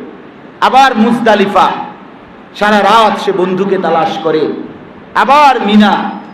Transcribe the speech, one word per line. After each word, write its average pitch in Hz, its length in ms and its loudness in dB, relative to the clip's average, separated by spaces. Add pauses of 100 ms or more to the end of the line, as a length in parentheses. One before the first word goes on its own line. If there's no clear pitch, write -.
(600)
আবার 269 340 2
মুজদালিফা, 214 760 0 (840)
সারা 208 240 0
রাত 208 400 2
সে - 120 -4
বন্ধুকে 185 460 -2
তালাশ 165 460 -2
করে। 156 300 -2 (600)
আবার 254 500 2
মিনা, 208 460 2 (220)